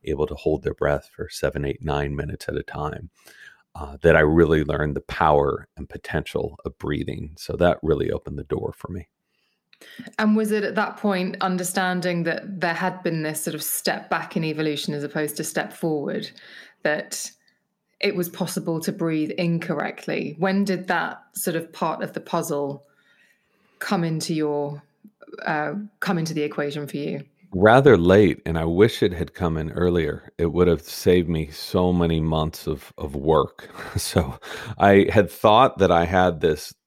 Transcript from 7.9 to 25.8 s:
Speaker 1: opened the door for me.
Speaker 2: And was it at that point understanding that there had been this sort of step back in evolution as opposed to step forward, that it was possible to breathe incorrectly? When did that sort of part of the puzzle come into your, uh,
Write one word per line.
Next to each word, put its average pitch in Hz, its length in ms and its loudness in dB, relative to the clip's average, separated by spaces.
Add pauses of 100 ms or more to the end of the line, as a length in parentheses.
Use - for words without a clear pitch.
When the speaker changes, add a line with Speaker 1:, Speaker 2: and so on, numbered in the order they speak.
Speaker 1:
opened - 280 -8
the 73 40 -8
door - 320 -6
for - 160 -14
me. 90 160 -14 (1080)
Speaker 2:
And 214 180 4
was 214 160 0
it 214 120 0
at - 120 -4
that - 220 -2
point 185 440 -2
understanding 180 800 -2
that 170 380 -6
there 170 120 0
had 180 300 -4
been 165 180 -2
this 151 220 -6
sort 156 100 -6
of 151 100 -8
step - 460 -4
back 160 260 -4
in 175 80 -2
evolution 151 520 -4
as 143 80 -6
opposed 151 340 -6
to 160 60 -6
step - 280 -6
forward, 151 580 -4 (520)
that - 500 -4 (680)
it 202 160 -2
was 175 120 -2
possible 165 520 -6
to 196 120 -6
breathe 160 460 -4
incorrectly? 160 1040 -4
When 190 240 0
did 190 240 -4
that 165 340 -4 (120)
sort 156 220 -6
of 165 160 -8
part - 300 -4
of - 120 -8
the - 80 -10
puzzle 147 640 -6 (920)
come 180 260 -2
into 165 300 -4
your, 147 480 -4 (640)
uh, 151 280 -4 (260)